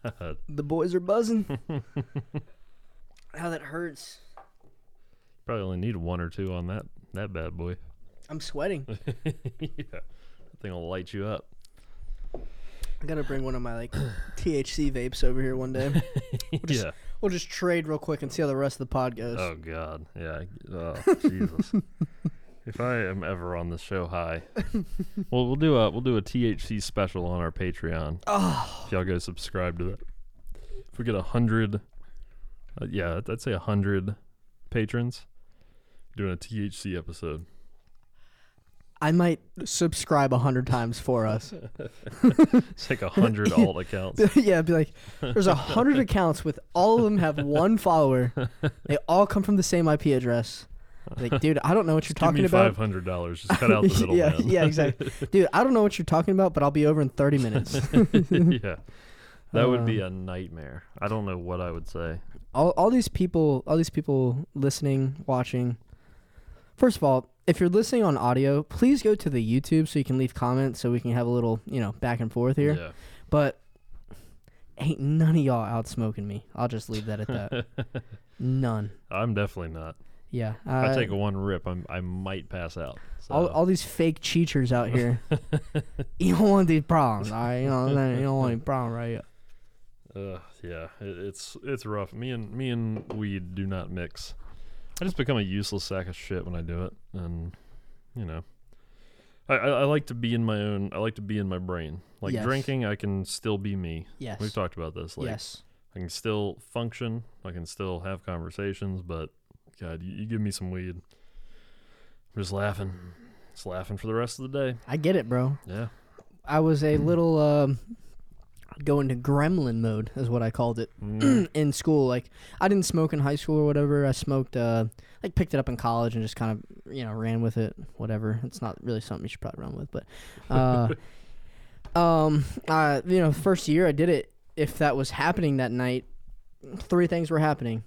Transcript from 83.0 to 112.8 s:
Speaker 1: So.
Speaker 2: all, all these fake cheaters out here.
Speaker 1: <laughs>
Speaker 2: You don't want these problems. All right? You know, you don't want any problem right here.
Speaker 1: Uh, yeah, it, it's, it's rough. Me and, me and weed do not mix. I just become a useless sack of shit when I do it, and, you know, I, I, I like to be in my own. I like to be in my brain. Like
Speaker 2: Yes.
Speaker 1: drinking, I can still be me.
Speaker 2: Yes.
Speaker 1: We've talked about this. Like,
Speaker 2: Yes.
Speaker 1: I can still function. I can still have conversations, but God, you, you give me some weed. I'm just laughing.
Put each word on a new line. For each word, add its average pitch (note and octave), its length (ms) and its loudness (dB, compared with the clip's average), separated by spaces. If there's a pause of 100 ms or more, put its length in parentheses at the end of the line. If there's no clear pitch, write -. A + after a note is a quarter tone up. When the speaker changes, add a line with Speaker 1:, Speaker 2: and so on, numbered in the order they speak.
Speaker 1:
So. - 140 -8
Speaker 2:
all, E3+ 140 4
all E3 180 4
these F#3 160 4
fake E3 380 0
cheaters D3 520 2
out A#2+ 180 2
here. A#2+ 360 2
Speaker 1:
<laughs> - 40 -8 (880)
Speaker 2:
You F3+ 180 4
don't G#3 120 6
want G3 200 6
these D#3 140 4
problems. A#2 500 2
All - 60 -4
right? A#2+ 220 -2
You C3+ 80 0
know, C3 200 2
you C3+ 340 2
don't C3+ 160 0
want B2+ 140 2
any A2+ 80 -2
problem B2+ 340 -2
right A#2 140 -6
here. A2+ 140 -6 (920)
Speaker 1:
Uh, G2 240 -10 (240)
yeah, E2+ 220 -10 (160)
it, G2 260 -10
it's, - 380 -12
it's C3 200 -6
rough. G#2 280 -6
Me A#2 180 -8
and, A#2 220 -8
me C3 180 -4
and A2+ 420 -2
weed G2 420 -6
do G2 120 -4
not F#2+ 240 -4
mix. F2 440 -8 (680)
I F3+ 40 -2
just F#3 120 -2
become C3 200 2
a G#2 60 2
useless G2 420 -2
sack F#2 220 -4
of F#2 80 -8
shit F#2 300 -6
when F2 100 -6
I E2+ 60 -4
do E2+ 240 -4
it, - 80 -8 (220)
and, E2+ 380 -8 (640)
you A#2 100 -6
know, E2 200 -8 (1040)
I, C3+ 60 4
I, B2 140 2
I C3+ 160 4
like D3 220 2
to B2+ 80 -8
be A#2 200 0
in A#2 100 2
my G#2+ 140 2
own. G#2 340 -2
I - 60 -6
like A2+ 180 -2
to G#2+ 60 -10
be G#2 160 -4
in G2 100 -2
my F#2 100 -2
brain. F2 440 -6 (180)
Like B2 140 -2
Speaker 2:
Yes. A2 100 -2
Speaker 1:
drinking, C3 400 0
I G#2 100 0
can G2 300 -4
still G#2+ 340 -4
be G2 160 -4
me. E2+ 320 -6 (120)
Speaker 2:
Yes. A2 200 -10
Speaker 1:
We've G#2 140 -6
talked F#2 240 -4
about D#2+ 180 -8
this. E2+ 240 -10
Like, B2+ 100 -6
Speaker 2:
Yes. - 340 -10 (340)
Speaker 1:
I - 20 -10
can F2+ 120 -8
still G#2 480 -4 (140)
function. A#2 520 -6 (200)
I F#2 60 -10
can F2 160 -10
still F#2 340 -6
have F#2+ 240 -8
conversations, F#2+ 800 -6
but E2 280 -8 (520)
God, E2 200 -10
you, F#2+ 120 -10
you G#2 120 -8
give A2+ 140 -4
me G#2 100 0
some F#2 200 -6
weed. F2+ 240 -8 (1400)
I'm G#2 80 -4
just F#2 100 -6
laughing. G2 400 -4 (600)